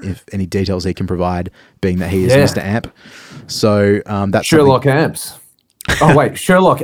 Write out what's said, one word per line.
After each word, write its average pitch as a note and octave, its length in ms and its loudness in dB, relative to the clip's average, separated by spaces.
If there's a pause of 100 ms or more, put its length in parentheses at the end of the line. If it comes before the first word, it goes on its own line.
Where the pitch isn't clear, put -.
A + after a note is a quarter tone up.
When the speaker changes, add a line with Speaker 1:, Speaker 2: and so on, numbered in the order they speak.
Speaker 1:
if F#2+ 300 -10
any G2 140 -6
details F#2 380 -4
he F#2 80 -4
can F#2+ 140 -8
provide, F2+ 440 -4 (300)
being F2+ 200 -2
that F2 100 -6
he F#2 140 0
is A#2+ 100 2
Speaker 2:
Yeah. C#3 80 6
Speaker 1:
Mister B2 180 0
Amp. G#2 320 -6 (540)
So, G#2 600 2
um, G2+ 240 -4
that's G#2 180 -2
something D#3 180 4
Speaker 2:
Sherlock C3 200 2
Amps. C#3 520 -2 (640)
Oh, D3+ 160 4
wait, C3+ 220 0
<laughs> - 0 -
Sherlock F3+ 460 2